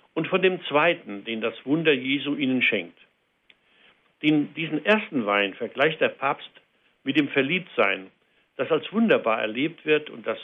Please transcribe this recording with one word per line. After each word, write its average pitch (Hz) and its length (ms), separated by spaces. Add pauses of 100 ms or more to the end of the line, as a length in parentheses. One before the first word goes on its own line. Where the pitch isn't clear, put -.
(140)
und 160 140
von 185 140
dem 185 220
zweiten, 143 600
den 113 160
das 110 140 (100)
Wunder 156 280
Jesu 135 420
ihnen 131 260
schenkt. 90 380 (1200)
Den, 151 340
diesen 156 300
ersten 202 400
Wein 101 300
vergleicht 139 460
der 123 100
Papst - 400 (520)
mit 139 140
dem 147 120
Verliebtsein, 123 840 (460)
das 135 140
als 151 220
wunderbar 127 480
erlebt 123 460
wird 151 240
und 110 160
das 110 180